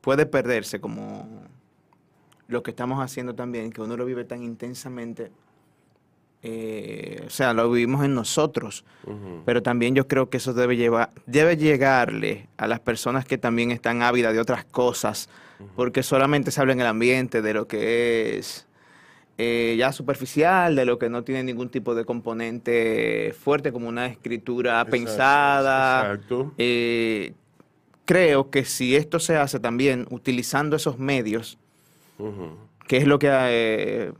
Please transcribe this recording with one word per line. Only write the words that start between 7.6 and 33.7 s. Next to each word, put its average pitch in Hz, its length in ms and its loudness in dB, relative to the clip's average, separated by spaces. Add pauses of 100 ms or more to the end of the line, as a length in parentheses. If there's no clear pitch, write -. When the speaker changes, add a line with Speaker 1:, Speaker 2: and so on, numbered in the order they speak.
Speaker 1:
vivimos 123 340 2
en 139 120 2
nosotros, 127 680 -2 (220)
Speaker 2:
Ujú. 98 400 -14
Speaker 1:
pero 120 160 2
también 123 320 2
yo 131 140 4
creo 131 220 2
que 127 80 -4
eso 127 160 -4
debe 123 220 2
llevar, 117 360 2 (160)
debe 151 280 4
llegarle 123 920 2 (100)
a 110 100 -2
las 113 120 -2
personas 127 460 -2
que 135 120 -2
también 117 320 0
están 117 320 -2
ávidas 120 320 4
de 113 60 2
otras 117 260 -2
cosas, 120 640 -2 (300)
Speaker 2:
Ujú. 101 160 -20
Speaker 1:
porque 123 260 0
solamente 139 480 2
se 147 100 -4
habla 135 140 4
en 123 80 0
el 120 60 2
ambiente 120 560 2
de 107 100 0
lo 104 140 -2
que 113 720 0
es, - 260 -14 (720)
eh, 117 400 0
ya 127 140 2
superficial, 151 840 2
de 131 100 4
lo 120 120 2
que 120 120 -2
no 120 140 -6
tiene 131 200 -4
ningún 123 260 -6
tipo 120 240 -4
de 117 120 -2
componente 113 1300 -2
fuerte, 139 320 0
como 117 160 -8
una 120 200 -4
escritura 120 720 -2
Speaker 2:
Exacto, 113 100 -2
Speaker 1:
pensada. 131 1080 4 (120)
Speaker 2:
exacto. 123 440 -6
Speaker 1:
Eh, 117 760 0 (720)
creo 147 440 4
que 135 160 0
si 127 300 0
esto 156 240 2
se 160 180 0
hace 139 220 0
también 123 500 0
utilizando 135 680 -2
esos 147 220 -2
medios, 117 640 -2 (580)
Speaker 2:
Ujú. 98 380 -12 (320)
Speaker 1:
que 131 100 2
es 143 100 4
lo 143 120 6
que, 143 120 4
eh, 113 880 0